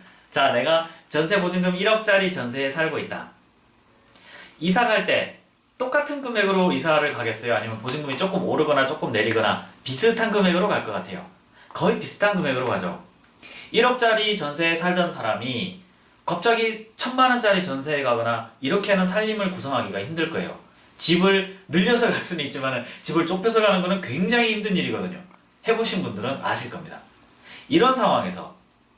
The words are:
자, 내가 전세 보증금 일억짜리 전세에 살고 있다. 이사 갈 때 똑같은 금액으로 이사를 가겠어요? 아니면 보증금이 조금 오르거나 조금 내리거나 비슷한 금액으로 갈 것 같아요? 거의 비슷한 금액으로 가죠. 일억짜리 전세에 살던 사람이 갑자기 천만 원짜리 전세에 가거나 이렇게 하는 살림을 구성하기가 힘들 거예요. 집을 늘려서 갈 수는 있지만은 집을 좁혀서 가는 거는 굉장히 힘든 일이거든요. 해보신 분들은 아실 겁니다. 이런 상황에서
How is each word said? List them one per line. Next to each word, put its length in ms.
자, 220
내가 360
전세 320
보증금 360
일억짜리 560
전세에 380
살고 280
있다. 320
이사 260
갈 200
때 320
똑같은 460
금액으로 500
이사를 400
가겠어요? 420
아니면 260
보증금이 380
조금 240
오르거나 440
조금 260
내리거나 540
비슷한 480
금액으로 360
갈 160
것 80
같아요? 320
거의 280
비슷한 340
금액으로 320
가죠. 420
일억짜리 680
전세에 400
살던 340
사람이 680
갑자기 720
천만 340
원짜리 320
전세에 400
가거나 480
이렇게 320
하는 140
살림을 460
구성하기가 480
힘들 300
거예요. 280
집을 600
늘려서 420
갈 140
수는 220
있지만은 380
집을 240
좁혀서 340
가는 200
거는 200
굉장히 540
힘든 220
일이거든요. 420
해보신 360
분들은 400
아실 280
겁니다. 280
이런 260
상황에서 600